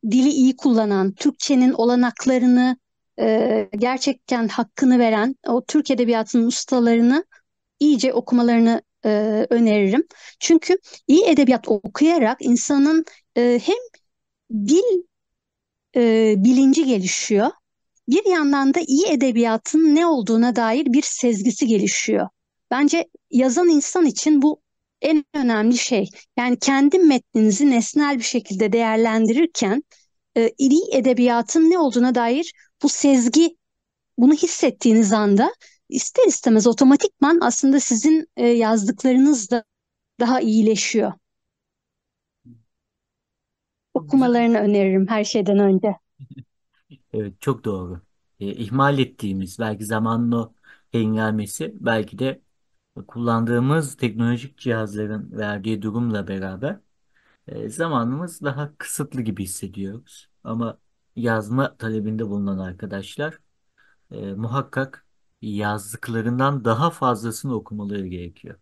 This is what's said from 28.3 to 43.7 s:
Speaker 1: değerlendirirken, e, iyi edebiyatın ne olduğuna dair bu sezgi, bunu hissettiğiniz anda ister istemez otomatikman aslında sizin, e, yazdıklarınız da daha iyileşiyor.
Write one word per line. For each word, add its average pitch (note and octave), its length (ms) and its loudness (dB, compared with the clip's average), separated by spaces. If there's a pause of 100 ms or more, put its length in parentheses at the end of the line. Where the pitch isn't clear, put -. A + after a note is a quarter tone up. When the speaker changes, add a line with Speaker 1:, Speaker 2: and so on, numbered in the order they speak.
Speaker 1:
değerlendirirken, A3+ 1120 0 (520)
e, A#3 220 2
iyi C4+ 240 4 (100)
edebiyatın B3 800 2
ne F4+ 80 2
olduğuna B3+ 360 2
dair B3 380 -2 (300)
bu C#4 60 2
sezgi, C#4 680 2 (600)
bunu C4 160 6
hissettiğiniz A#3 800 2
anda G#3 400 2 (360)
ister - 380 0
istemez A3 380 2
otomatikman C#4 760 2
aslında C4+ 380 2
sizin, D#4 560 0
e, A#3+ 120 0
yazdıklarınız A#3 1040 2
da A#3 120 -4 (560)
daha B3 200 0
iyileşiyor. A3 720 0 (2750)